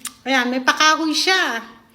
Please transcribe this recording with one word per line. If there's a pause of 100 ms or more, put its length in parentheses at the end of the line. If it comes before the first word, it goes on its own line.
(240)
Ayan,
may
pakahoy
siya. (360)